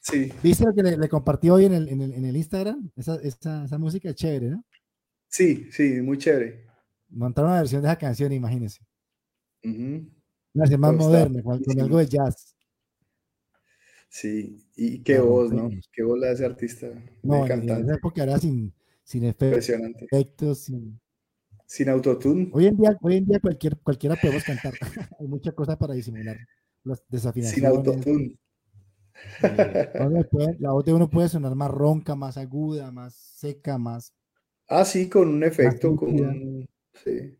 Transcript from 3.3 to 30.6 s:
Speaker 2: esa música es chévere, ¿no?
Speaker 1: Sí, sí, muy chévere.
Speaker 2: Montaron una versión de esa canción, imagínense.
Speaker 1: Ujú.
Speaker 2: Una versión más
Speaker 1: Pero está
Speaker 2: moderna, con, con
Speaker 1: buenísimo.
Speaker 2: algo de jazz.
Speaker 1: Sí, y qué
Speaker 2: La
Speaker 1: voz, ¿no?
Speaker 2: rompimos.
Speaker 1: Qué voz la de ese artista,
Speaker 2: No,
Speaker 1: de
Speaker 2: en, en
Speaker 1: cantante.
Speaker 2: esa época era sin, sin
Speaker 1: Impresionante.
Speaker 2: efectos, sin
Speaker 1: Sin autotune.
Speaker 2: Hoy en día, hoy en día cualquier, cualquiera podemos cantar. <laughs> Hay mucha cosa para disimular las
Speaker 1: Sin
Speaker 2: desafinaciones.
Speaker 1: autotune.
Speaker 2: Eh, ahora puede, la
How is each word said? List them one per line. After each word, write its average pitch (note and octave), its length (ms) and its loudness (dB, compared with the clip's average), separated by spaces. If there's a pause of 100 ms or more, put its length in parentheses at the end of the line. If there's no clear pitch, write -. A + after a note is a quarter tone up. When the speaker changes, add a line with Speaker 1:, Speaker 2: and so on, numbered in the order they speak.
Speaker 2:
esa C#3+ 140 -6
música D#3+ 320 -4
es - 60 -8
chévere, C3+ 340 -2
¿no? G3+ 140 -8 (640)
Speaker 1:
Sí, C#3+ 420 2
sí, C3 320 0
muy C#3 160 -2
chévere. B2+ 480 0 (420)
Speaker 2:
Montaron B2 440 0
una F3+ 80 2
versión C#3 220 -2
de D3 60 2
esa D#3+ 100 2
canción, C#3 340 -2
imagínense. A#2+ 520 -6 (800)
Speaker 1:
Ujú. C3 480 -8 (440)
Speaker 2:
Una D#3 100 4
versión C#3 160 4
más D3+ 100 6
Speaker 1:
Pero D#3+ 120 2
está D#3 60 4
Speaker 2:
moderna, D#3 340 4
con, - 0 -
con A#2 80 -4 (120)
Speaker 1:
buenísimo. C3 220 0
Speaker 2:
algo E3 140 2
de D#3+ 80 4
jazz. C3+ 500 -2 (1500)
Speaker 1:
Sí, G#2+ 500 -8 (180)
y A#2 280 -4
qué C#3 100 4
Speaker 2:
La C3 80 6
Speaker 1:
voz, A#2+ 300 4
¿no? A2+ 100 0
Speaker 2:
rompimos. G#2+ 300 -8
Speaker 1:
Qué A2+ 100 -6
voz A#2+ 160 0
la C3 80 0
de B2+ 80 0
ese C3 100 -4
artista, B2 440 -6 (340)
Speaker 2:
No, C#3+ 120 2
Speaker 1:
de C#3+ 40 4
Speaker 2:
en, C#3 60 2
en B2+ 40 -2
Speaker 1:
cantante. A#2 360 -2
Speaker 2:
esa C#3+ 100 0
época D#3+ 300 -4
era C#3 140 0
sin, B2 360 -2 (300)
sin A#2+ 200 -4
Speaker 1:
Impresionante. A#2 840 -2
Speaker 2:
efectos, C#3 480 -2
sin A#2 420 -12 (640)
Speaker 1:
Sin - 240 -4
autotune. C3+ 640 2
Speaker 2:
Hoy E3 140 6
en G#3 100 4
día, G#3+ 240 4
hoy F3+ 160 2
en F#3+ 100 2
día G3+ 120 4
cualquier, D#3 400 -2
cualquiera D3 380 -2
podemos D3+ 280 0
cantar. C3+ 360 -6
<laughs> - 400 -12
Hay D3 80 -8
mucha C#3+ 240 -6
cosa D#3 260 -4
para D3 160 -2
disimular A2 420 -8 (460)
las C3 160 -6
Speaker 1:
Sin - 100 -20
Speaker 2:
desafinaciones. A#2+ 640 0
Speaker 1:
autotune. C3+ 680 0 (1040)
Speaker 2:
Eh, - 560 0
ahora D3+ 260 0
puede, D3+ 340 0
la C#3 140 -4